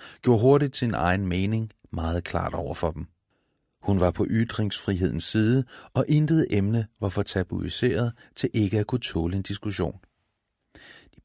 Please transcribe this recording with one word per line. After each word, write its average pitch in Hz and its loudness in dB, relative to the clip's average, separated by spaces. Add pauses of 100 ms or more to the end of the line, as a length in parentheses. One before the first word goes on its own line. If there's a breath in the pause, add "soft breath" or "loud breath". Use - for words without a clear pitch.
(220 loud breath)
gjorde 120 6
hurtigt 139 4
sin 113 -2
egen 92 0
mening 104 0 (220)
meget 85 -2
klart 87 -4
over - -6
for 80 -4
dem. 78 -10 (760)
Hun 98 2
var 87 4
på 95 0
ytringsfrihedens 98 -2
side, 117 2 (300 loud breath)
og - 2
intet 151 2
emne 107 0 (140)
var 101 -2
for 101 -2
tabuiseret 95 -2 (240 loud breath)
til - -2
ikke 107 0
at 104 0
kunne 123 -2
tåle 85 -2
en 95 -2
diskussion. 95 -6 (1120 loud breath)
De - -20